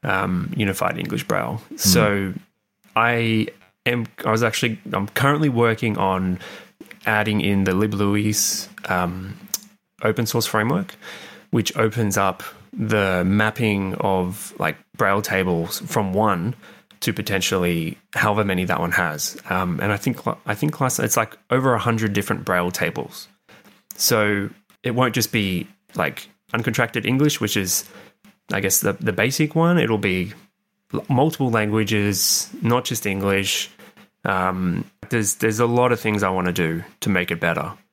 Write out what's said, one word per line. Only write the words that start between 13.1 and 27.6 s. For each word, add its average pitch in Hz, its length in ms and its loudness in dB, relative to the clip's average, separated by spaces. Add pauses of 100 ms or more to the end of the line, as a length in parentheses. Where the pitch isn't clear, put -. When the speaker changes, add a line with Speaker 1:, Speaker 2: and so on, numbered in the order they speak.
Speaker 1:
mapping 104 680 2
of, 95 640 -2
like, 80 180 -2 (180)
Braille 101 260 2
tables 90 640 -2
from 101 280 -2
one 104 420 0 (440)
to - 120 -2
potentially 90 880 -2 (160)
however 107 300 0
many 92 220 0
that 90 140 0
one 85 120 0
has. 82 460 -2 (120)
Um, 90 320 0
and 104 100 0
I 101 60 0
think, 120 220 -4 (260)
I 104 80 -4
think 151 260 -2
last, 127 200 0
it's, 113 180 0
like, 110 200 -2 (120)
over 131 240 2
a 110 60 2
hundred 110 340 0
different 101 320 -2
Braille 90 260 0
tables. - 560 -6 (680)
So 104 540 2 (340)
it 123 80 -2
won't 123 240 0
just 120 160 0
be, 95 360 -2 (280)
like, 71 320 -4 (260)
uncontracted 117 520 -2
English, 135 360 2
which 107 160 -2
is, 92 320 -2 (640)